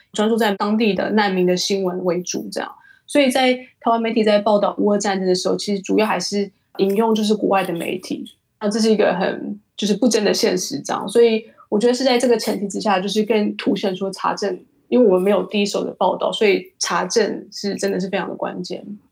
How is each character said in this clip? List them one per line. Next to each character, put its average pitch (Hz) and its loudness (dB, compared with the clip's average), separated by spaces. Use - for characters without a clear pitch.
专 214 0
注 226 2
在 220 2
当 208 0
地 220 2
的 - -2
难 202 2
民 185 2
的 180 2
新 196 -2
闻 180 -4
为 180 0
主 214 -8
这 - -8
样。 - -8
所 - 2
以 269 4
在 254 2
台 233 0
湾 233 2
媒 226 -2
体 233 2
在 208 4
报 208 2
道 196 0
乌 202 2
俄 208 4
战 202 -2
争 190 -2
的 185 4
时 185 -4
候， 180 0
其 202 -4
实 190 -2
主 196 0
要 214 2
还 180 -2
是 196 -4
引 196 2
用 226 2
就 214 2
是 208 2
国 208 -2
外 190 2
的 180 -4
媒 - -4
体， - -10
那 214 -4
这 208 0
是 220 4
一 208 4
个 196 2
很 185 -4
就 - -4
是 202 0
不 220 2
争 214 2
的 185 2
现 185 0
实 - -6
这 - -8
样。 - -6
所 233 4
以 220 4
我 214 0
觉 233 4
得 247 4
是 247 -2
在 254 4
这 254 2
个 240 4
前 214 -4
提 202 -4
之 196 -6
下， 196 2
就 190 -4
是 208 0
更 208 0
凸 - 0
显 190 -2
说 190 -4
查 - -4
证， 185 -4
因 240 4
为 247 8
我 190 6
们 180 4
没 196 2
有 190 2
第 202 -2
一 202 2
手 196 -2
的 - -6
报 185 0
道， - -2
所 202 0
以 185 2
查 180 -2
证 190 -2
是 202 -6
真 196 -2
的 190 -2
是 185 -4
非 196 -2
常 180 -4
的 180 -10
关 185 -8
键。 180 -10